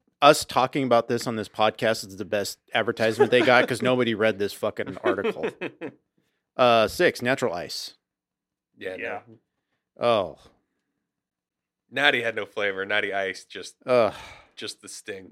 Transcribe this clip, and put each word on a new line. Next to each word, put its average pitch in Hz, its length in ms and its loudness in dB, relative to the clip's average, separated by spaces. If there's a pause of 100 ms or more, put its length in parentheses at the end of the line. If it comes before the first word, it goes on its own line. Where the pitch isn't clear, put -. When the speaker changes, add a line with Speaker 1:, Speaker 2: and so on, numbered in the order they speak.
(220)
Speaker 1:
Us 147 220 6
talking 131 400 0
about 117 240 2
this 120 180 -2
on 117 100 -4
this 107 120 -8
podcast 110 580 0
is 95 100 -16
the 101 80 -8
best 101 340 -4 (160)
advertisement 113 560 2
they 123 120 6
got, 123 260 6
'cause 123 140 -4
Speaker 2:
<laughs> - 0 -
Speaker 1:
nobody 123 320 2
read 104 240 0
this 101 140 -2
fucking 98 460 -4
article. - 520 -4 (100)
Speaker 2:
<laughs> - 0 - (960)
Speaker 1:
Uh, 117 300 4
six, 139 360 0
Natural 120 320 -2
Ice. - 400 -10 (840)
Speaker 2:
Yeah, 95 220 -12
Speaker 3:
Yeah. 107 280 -10
Speaker 2:
no. 113 120 -20 (600)
Speaker 1:
Oh. 104 400 0 (1500)
Speaker 2:
Natty 135 300 0
had 113 160 -2
no 104 80 -4
flavor. 98 400 -4
Natty 101 300 -2
Ice, 95 320 -4
just, - 300 -16 (100)
Speaker 1:
Ugh. 120 260 4 (440)
Speaker 2:
just - 260 -14
the 98 60 -18
sting. 95 440 -14